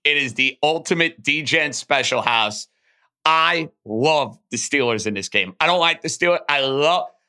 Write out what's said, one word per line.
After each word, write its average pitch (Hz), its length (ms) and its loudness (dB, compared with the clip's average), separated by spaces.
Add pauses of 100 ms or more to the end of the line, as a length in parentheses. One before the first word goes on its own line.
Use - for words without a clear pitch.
It 147 140 2
is 131 180 -2
the 131 260 -2
ultimate 165 600 0
D 147 200 -2
Gen 147 300 0
special 131 480 -2
house. 110 460 0 (580)
I 160 440 2 (160)
love 123 540 0 (120)
the 127 60 -8
Steelers 120 500 0
in 104 80 -4
this 98 140 -8
game. 92 320 -2
I 160 60 2
don't 175 140 2
like 165 220 0
the 165 60 -6
Steelers. 175 400 0
I 143 140 2
love 143 460 0 (200)